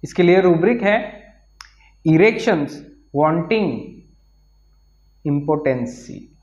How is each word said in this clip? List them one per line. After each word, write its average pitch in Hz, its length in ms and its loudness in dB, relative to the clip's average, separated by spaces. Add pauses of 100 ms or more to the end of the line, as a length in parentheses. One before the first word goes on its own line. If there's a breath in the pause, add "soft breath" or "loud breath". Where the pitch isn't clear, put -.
इसके 185 200 -4
लिए 180 180 6
रूब्रिक 180 420 2
है 208 160 0 (1040 loud breath)
इरेक्शंस 160 800 0 (300)
वांटिंग 165 560 0 (1500)
इम्पोटेंसी। 143 920 -4 (240)